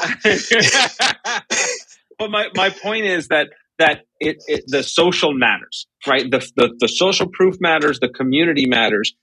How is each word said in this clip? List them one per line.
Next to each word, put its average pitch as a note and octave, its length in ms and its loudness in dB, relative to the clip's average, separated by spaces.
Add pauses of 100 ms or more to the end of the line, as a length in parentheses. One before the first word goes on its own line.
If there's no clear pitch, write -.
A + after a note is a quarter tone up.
(240)
<laughs> A3+ 760 2 (1200)
But G#3+ 120 -6
my, G#3 240 -2
my F#3 160 2
point G#3+ 340 -4
is F3+ 220 -2
that, D3 220 0 (280)
that D3+ 240 2 (180)
it, D3+ 180 -2 (100)
it, D3+ 200 -2
the C3+ 140 -2
social D#3+ 540 0
matters, A2 500 -2 (220)
right? C3+ 240 2
The, C3 80 2 (160)
the, A#2+ 240 4
the A#2+ 80 2
social F#3 440 0
proof F#3 280 2
matters, D3+ 400 0
the B2 100 0
community C#3 580 0
matters. A2+ 560 0